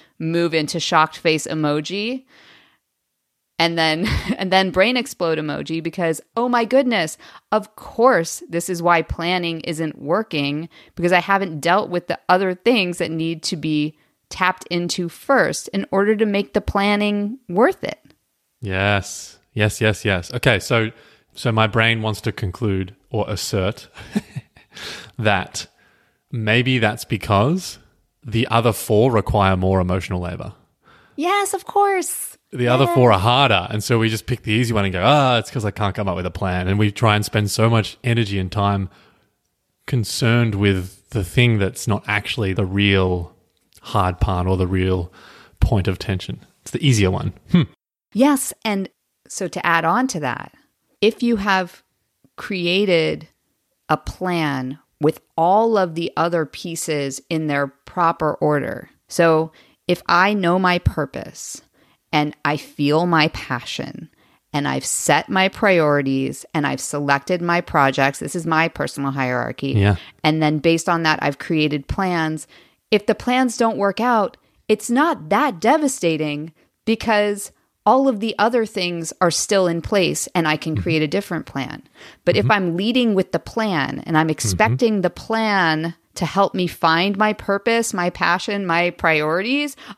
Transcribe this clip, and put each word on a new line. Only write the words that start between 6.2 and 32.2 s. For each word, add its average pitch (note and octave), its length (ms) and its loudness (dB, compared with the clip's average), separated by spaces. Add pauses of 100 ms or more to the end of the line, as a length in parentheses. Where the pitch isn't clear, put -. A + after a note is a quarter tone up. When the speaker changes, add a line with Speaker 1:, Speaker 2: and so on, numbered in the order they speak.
Speaker 1:
oh B3 140 -2
my A#3 160 0
goodness, A3+ 520 0 (340)
of G#3 260 -2
course, E3+ 720 0
this E3+ 180 -4
is E3+ 140 -4
why E3+ 220 4
planning E3+ 580 -4
isn't D#3+ 400 -6
working, D3+ 680 -2 (280)
because F3 180 0
I F3+ 80 6
haven't F#3+ 400 -2
dealt F3 280 2
with F3 180 -4
the - 200 -6
other F#3 280 2
things F#3+ 420 0
that E3 140 -2
need D#3+ 320 -4
to - 120 -4
be D3+ 420 -2 (320)
tapped - 380 -2
into F3 400 -4
first F3 640 0
in G3 220 -4
order G3+ 240 2
to A3 100 2
make G3+ 280 -2
the G3+ 80 0
planning G#3 760 0 (100)
worth A#3 360 2
it. - 160 -8 (600)
Speaker 2:
Yes. G2 760 -2 (160)
Yes, G#2+ 260 0
yes, G#2+ 240 0
yes. F#2+ 300 -2
Okay, A#2 240 2
so, A2 320 0 (460)
so B2 160 -2
my A2 160 2
brain A2+ 340 2
wants G#2+ 200 -4
to A2 100 -4
conclude F#2+ 640 -4 (160)
or G#2 180 0
assert G2+ 580 -4 (280)
<laughs> - 1040 -12
that G2+ 480 -2 (640)
maybe A#2+ 480 2
that's G#2+ 260 -2
because A2+ 720 0 (480)
the A#2 220 -2
other A#2 260 2
four A#2 380 2
require G2 440 2
more F#2 240 2
emotional F2+ 420 -2
labor. F2+ 320 -10 (600)
Speaker 1:
Yes, G4 380 -2
of F#4 120 -6
course. - 720 0 (140)